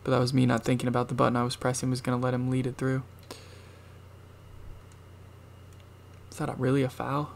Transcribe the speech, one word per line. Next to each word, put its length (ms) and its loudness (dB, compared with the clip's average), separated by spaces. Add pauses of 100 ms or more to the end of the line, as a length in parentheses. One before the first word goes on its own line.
But 100 0
that 80 4
was 140 2
me 120 6
not 180 4
thinking 240 2
about 220 0
the 40 -2
button 220 4
I 80 2
was 140 -2
pressing 320 0
was 100 0
gonna 160 0
let 180 0
him 160 0
lead 180 0
it 100 -6
through. 260 0 (3250)
Is 60 -16
that 100 -4
a, 60 -4
really 300 2
a 60 0
foul? 460 -4